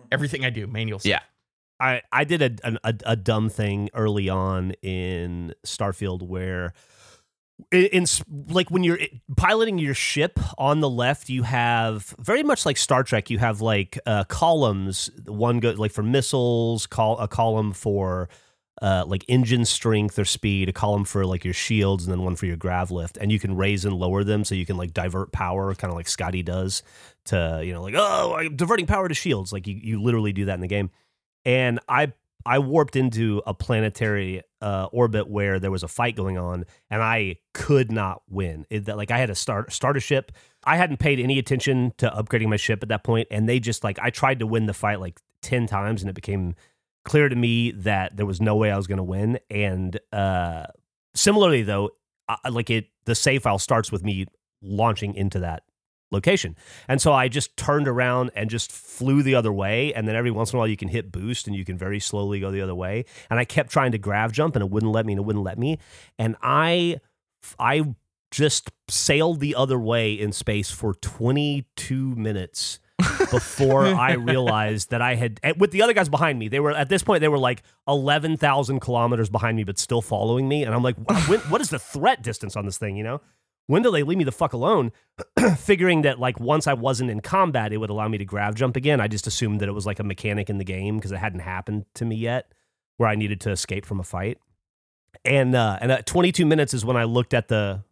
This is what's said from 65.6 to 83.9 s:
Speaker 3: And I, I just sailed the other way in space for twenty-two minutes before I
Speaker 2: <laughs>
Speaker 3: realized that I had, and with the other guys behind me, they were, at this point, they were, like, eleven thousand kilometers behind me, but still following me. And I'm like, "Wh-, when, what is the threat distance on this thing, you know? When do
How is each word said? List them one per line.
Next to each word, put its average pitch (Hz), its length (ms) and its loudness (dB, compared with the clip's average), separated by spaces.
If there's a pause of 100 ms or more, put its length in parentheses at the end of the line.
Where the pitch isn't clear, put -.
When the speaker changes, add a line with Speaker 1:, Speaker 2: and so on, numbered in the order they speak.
Speaker 3:
And 113 240 0
I, 165 580 2 (580)
I 139 360 2 (360)
just - 400 0 (180)
sailed 156 520 2
the 143 140 -2
other 127 240 2
way 113 340 2
in 104 200 -2
space 104 380 -2
for 104 240 -4
twenty-two 135 1200 -2
minutes 107 640 -6 (500)
before 135 560 4
I 135 260 4
Speaker 2:
<laughs> - 20 4
Speaker 3:
realized 117 760 0
that 120 100 0
I 123 140 2
had, 117 280 -2
and 156 180 0
with 196 100 6
the 190 120 2
other 233 100 6
guys 196 160 2
behind 143 300 2
me, 110 100 -4
they 135 120 0
were, 147 120 2
at 147 160 0
this 190 140 2
point, 190 200 4
they 151 60 4
were, 147 100 4
like, 123 240 0 (260)
eleven 147 480 2
thousand 139 440 2
kilometers 117 500 2
behind 113 260 0
me, 110 80 -2
but 98 140 -4
still 117 240 0
following 113 460 0
me. 147 160 0
And 113 100 -2
I'm 120 80 2
like, 123 140 0 (120)
"Wh-, 180 200 2
when, 208 120 4
what 156 200 0
is 285 100 -2
the 143 80 -4
threat 160 440 0
distance 107 340 -8
on 101 100 -4
this 95 120 -6
thing, 98 180 -6
you 107 80 -6
know? 123 160 -6 (460)
When 165 160 4
do 247 80 6